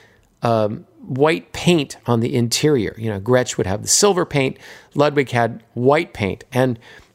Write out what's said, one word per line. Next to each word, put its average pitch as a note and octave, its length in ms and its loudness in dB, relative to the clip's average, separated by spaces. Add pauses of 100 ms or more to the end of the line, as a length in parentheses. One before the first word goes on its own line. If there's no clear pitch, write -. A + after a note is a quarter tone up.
(420)
um, A2+ 440 -2 (160)
white D3+ 500 -2
paint E3 440 0 (100)
on A#2+ 140 2
the C3+ 140 -2
interior. A#2+ 640 0
You A2 140 -6
know, G2 100 -6
Gretsch B2 360 0
would A2 100 -2
have G2+ 160 -4
the G#2+ 60 -8
silver F#3 360 2
paint, C#3 320 -2 (380)
Ludwig D3 360 2
had A#2+ 320 -2 (120)
white C#3 380 2
paint. - 400 -4
And B2 260 0 (360)